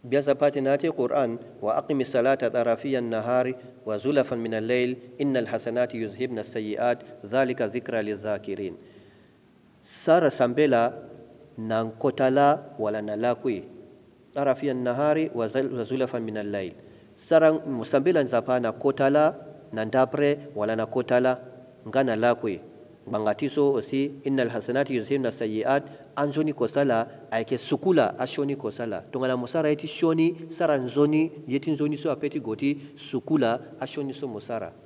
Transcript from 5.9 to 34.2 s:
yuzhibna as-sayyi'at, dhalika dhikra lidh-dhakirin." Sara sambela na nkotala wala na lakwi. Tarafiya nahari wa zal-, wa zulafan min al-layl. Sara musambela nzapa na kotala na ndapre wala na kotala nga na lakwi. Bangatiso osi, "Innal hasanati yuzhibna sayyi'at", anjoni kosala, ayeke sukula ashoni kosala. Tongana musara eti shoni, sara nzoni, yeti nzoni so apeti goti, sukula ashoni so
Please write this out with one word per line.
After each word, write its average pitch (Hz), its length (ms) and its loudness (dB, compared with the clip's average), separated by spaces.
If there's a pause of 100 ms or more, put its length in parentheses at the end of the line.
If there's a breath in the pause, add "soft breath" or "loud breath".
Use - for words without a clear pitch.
yuzhibna 113 440 -4
as-sayyi'at, 110 640 -2 (200 loud breath)
dhalika 120 440 0
dhikra 120 340 -4
lidh-dhakirin." 101 720 -6 (1120 loud breath)
Sara 160 460 4
sambela 123 640 2 (600)
na 110 260 -2
nkotala 135 960 2
wala 107 220 -2
na 107 140 -6
lakwi. 117 480 -2 (680)
Tarafiya 139 400 0
nahari 143 600 0
wa 117 100 0
zal-, 131 300 -2
wa 120 80 -4
zulafan 127 400 -2
min 110 140 -6
al-layl. 101 340 -4 (440 loud breath)
Sara 160 360 6
musambela 143 720 2
nzapa 123 360 2
na 113 120 0
kotala 139 640 4 (380)
na 110 120 -2
ndapre 143 540 2 (160)
wala 107 200 0
na 113 100 0
kotala 123 540 2 (480)
nga 135 160 2
na 120 120 2
lakwi. 113 460 0 (500)
Bangatiso 131 640 0
osi, 135 380 -2 (120)
"Innal 135 260 0
hasanati 123 460 -2
yuzhibna 120 360 -2
sayyi'at", 120 520 0 (320 loud breath)
anjoni 147 380 0
kosala, 120 800 0
ayeke 117 260 -2
sukula 143 600 2
ashoni 139 380 -4
kosala. 113 560 -8
Tongana 131 240 0
musara 151 340 0
eti 151 180 -2
shoni, 165 600 2
sara 151 300 0
nzoni, 147 540 2 (160)
yeti 139 240 -2
nzoni 147 260 0
so 156 120 -2
apeti 143 300 -4
goti, 131 400 -2 (160 loud breath)
sukula 127 640 0 (200)
ashoni 135 340 -6
so 139 140 -8